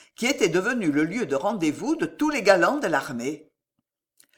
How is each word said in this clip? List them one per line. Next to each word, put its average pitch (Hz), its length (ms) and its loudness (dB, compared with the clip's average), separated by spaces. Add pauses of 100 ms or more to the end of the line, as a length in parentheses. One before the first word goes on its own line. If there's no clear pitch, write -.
(160)
qui 226 100 -6
était 269 240 2
devenu 190 420 0
le 147 120 2
lieu 185 240 -4
de 135 80 -2
rendez-vous 196 600 -2
de 175 120 -4
tous 302 240 -2
les 262 100 -2
galants 190 360 4
de 262 100 -4
l'armée. 135 640 -4 (880)